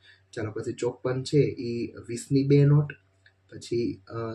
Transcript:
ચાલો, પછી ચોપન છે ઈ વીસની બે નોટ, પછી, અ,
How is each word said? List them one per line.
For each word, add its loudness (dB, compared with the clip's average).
ચાલો, -6
પછી -8
ચોપન -4
છે 2
ઈ -6
વીસની 0
બે 6
નોટ, 4
પછી, -4
અ, -14